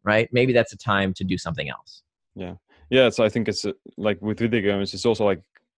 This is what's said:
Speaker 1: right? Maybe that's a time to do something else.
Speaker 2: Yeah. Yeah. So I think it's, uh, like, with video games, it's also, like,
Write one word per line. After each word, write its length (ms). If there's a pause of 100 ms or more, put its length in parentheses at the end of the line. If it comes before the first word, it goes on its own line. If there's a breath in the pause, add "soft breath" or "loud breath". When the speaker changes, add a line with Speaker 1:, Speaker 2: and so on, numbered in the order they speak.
Speaker 1:
right? 280
Maybe 220
that's 200
a 40
time 380
to 80
do 140
something 320
else. 340 (320)
Speaker 2:
Yeah. 200 (340 soft breath)
Yeah. 200
So 140
I 60
think 180
it's, 180
uh, 80 (240)
like, 240
with 180
video 220
games, 320
it's 120
also, 200
like, 160 (360)